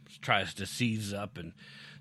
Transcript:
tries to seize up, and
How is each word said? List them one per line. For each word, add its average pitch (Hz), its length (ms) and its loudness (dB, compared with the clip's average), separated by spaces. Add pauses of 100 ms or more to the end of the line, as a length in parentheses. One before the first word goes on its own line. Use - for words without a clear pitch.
(220)
tries 98 340 4
to 98 120 -4
seize 110 440 2
up, 101 280 -4
and 85 140 -8 (480)